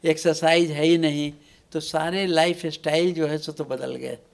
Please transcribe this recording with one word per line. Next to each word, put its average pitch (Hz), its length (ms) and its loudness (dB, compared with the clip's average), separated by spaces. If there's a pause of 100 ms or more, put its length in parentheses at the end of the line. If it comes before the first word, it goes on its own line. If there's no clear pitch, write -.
एक्सरसाइज 160 640 2
है 147 140 0
ही 170 120 6
नहीं, 147 360 0 (380)
तो 160 80 -4
सारे 170 480 -2
लाइफस्टाइल 165 840 2
जो 160 140 0
है 151 100 -2
सो 151 140 -8
तो 147 120 -8
बदल 131 320 -6
गए। 127 220 -10 (160)